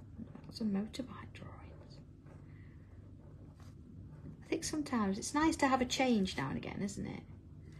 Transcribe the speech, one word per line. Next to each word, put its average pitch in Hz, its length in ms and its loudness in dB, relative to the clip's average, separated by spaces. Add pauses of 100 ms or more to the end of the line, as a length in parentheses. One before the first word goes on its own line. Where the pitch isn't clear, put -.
(460)
That's - 160 -8
a - 20 -2
motorbike 214 680 0
drawing. - 200 -10 (3000)
I - 20 -14
think 330 160 0
sometimes 220 540 2
it's - 160 -4
nice 311 240 8
to 285 100 8
have 262 140 8
a 247 40 4
change 240 520 6
now - 120 2
and - 80 0
again, - 240 -4
isn't - 240 -2
it? - 180 -6 (560)